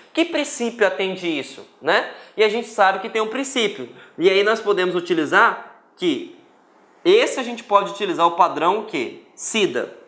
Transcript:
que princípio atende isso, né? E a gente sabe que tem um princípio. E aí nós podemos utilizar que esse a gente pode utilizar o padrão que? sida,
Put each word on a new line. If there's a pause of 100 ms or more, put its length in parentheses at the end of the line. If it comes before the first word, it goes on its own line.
(140)
que
princípio
atende
isso, (140)
né? (260)
E
a
gente
sabe
que
tem
um
princípio. (280)
E
aí
nós
podemos
utilizar (160)
que (680)
esse
a
gente
pode
utilizar
o
padrão
que? (100)
sida, (160)